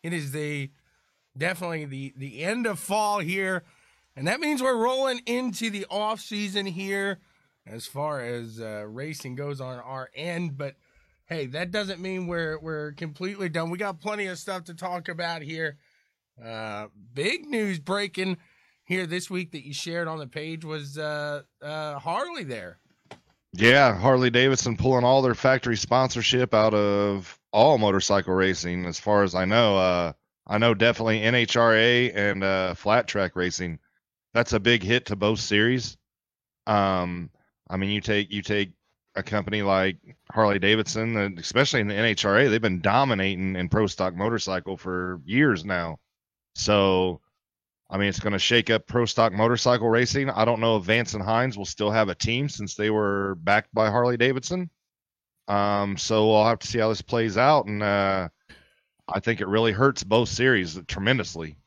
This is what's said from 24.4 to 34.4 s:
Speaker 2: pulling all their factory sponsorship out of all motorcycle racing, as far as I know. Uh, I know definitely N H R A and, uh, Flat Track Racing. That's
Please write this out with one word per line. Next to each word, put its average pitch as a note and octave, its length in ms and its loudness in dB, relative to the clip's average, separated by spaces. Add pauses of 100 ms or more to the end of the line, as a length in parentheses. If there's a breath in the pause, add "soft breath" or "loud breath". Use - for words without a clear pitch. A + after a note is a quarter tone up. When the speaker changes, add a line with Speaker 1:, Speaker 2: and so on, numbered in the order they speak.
Speaker 2:
pulling B2+ 280 4
all C3+ 180 6
their B2 140 2
factory B2 400 2
sponsorship B2+ 760 2
out G#2+ 220 6
of G2+ 640 0 (140)
all B2+ 260 6
motorcycle G2 560 2
racing, F2+ 500 0
as E2+ 140 -8
far G#2 240 2
as F2+ 140 0
I F#2 80 0
know. G#2+ 320 4
Uh, F2+ 360 2 (320)
I G#2 140 -2
know A#2 160 4
definitely A2+ 480 2
N A#2 140 2
H A#2 200 0
R A#2 160 6
A A#2+ 380 4
and, G2+ 320 0
uh, F#2+ 320 0
Flat A2 320 2
Track F#2+ 300 -2
Racing. F2+ 420 -4 (540)
That's A#2 220 0